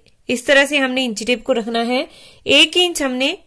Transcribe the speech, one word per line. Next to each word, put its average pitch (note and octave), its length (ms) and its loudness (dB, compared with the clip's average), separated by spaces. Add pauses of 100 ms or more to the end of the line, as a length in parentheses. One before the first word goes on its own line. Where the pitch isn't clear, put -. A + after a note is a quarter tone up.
(280)
इस A#3+ 180 -4
तरह C#4 180 4
से C#4+ 140 -2
हमने C4 260 -2
इंची A3 200 -6
टेप A#3+ 220 -2
को C4 60 0
रखना A#3 280 -2
है। B3 280 -2 (380)
एक D#4 300 4
इंच F4 260 0
हमने C4 440 -4